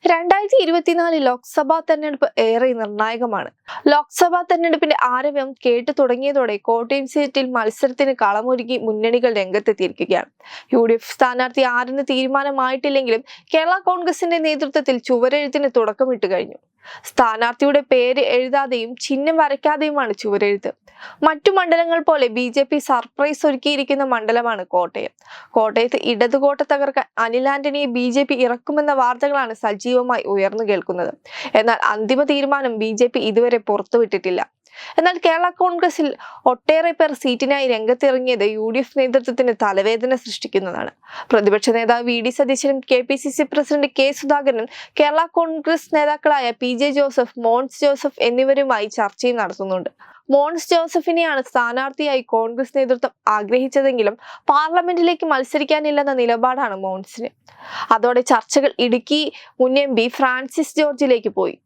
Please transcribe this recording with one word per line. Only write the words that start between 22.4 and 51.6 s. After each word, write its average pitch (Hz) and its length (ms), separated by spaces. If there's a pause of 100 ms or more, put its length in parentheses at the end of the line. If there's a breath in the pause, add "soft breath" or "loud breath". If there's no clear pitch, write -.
ജെ 277 140
പി 294 160
സർപ്രൈസ് 285 640
ഒരുക്കിയിരിക്കുന്ന 277 640
മണ്ഡലമാണ് 233 500 (120)
കോട്ടയം. - 380 (440 loud breath)
കോട്ടയത്ത് 226 420 (140)
ഇടതുകോട്ട 269 480 (120)
തകർക്കാൻ 277 340 (180)
അനിൽ 240 280
ആന്റണിയെ 285 440
ബി 247 100 (100)
ജെ 277 140
പി 285 60 (100)
ഇറക്കുമെന്ന 294 560
വാർത്തകളാണ് 247 520 (100)
സജീവമായി 247 680
ഉയർന്നു 196 380
കേൾക്കുന്നത്. 180 420 (480 loud breath)
എന്നാൽ 226 180 (140)
അന്തിമ 220 300 (100)
തീരുമാനം 277 500
ബി 220 80 (120)
ജെ 240 120
പി 247 160
ഇതുവരെ 233 380
പുറത്തുവിട്ടിട്ടില്ല. 202 760 (560 loud breath)
എന്നാൽ 349 260
കേരള 339 220 (160)
കോൺഗ്രസിൽ 349 440 (440 loud breath)
ഒട്ടേറെ 320 480
പേർ 311 120 (120)
സീറ്റിനായി 269 500
രംഗത്തിറങ്ങിയത് 247 720 (120)
യു 214 180
ഡി 254 80
എഫ് - 180
നേതൃത്വത്തിന് 254 520 (100)
തലവേദന 220 520 (100)
സൃഷ്ടിക്കുന്നതാണ്. 190 640 (400 loud breath)
പ്രതിപക്ഷ 208 480
നേതാവ് 240 320
വി 240 60 (100)
ഡി 254 100
സതീശനും 269 420 (120)
കെ 254 80 (100)
പി 269 140
സി 285 140
സി 302 160
പ്രസിഡന്റ് 285 460
കെ 269 80 (140)
സുധാകരനും 277 480 (320 loud breath)
കേരള 302 220 (160)
കോൺഗ്രസ് 320 580
നേതാക്കളായ 294 500 (160)
പി 247 80 (120)
ജെ 285 60 (100)
ജോസഫ്, 262 360 (120)
മോൻസ് 247 380
ജോസഫ് 277 440
എന്നിവരുമായി 254 600 (100)
ചർച്ചയും 240 440
നടത്തുന്നുണ്ട്. 190 480 (440 loud breath)
മോൻസ് 311 380
ജോസഫിനെയാണ് 330 760
സ്ഥാനാർത്ഥിയായി 262 760 (120)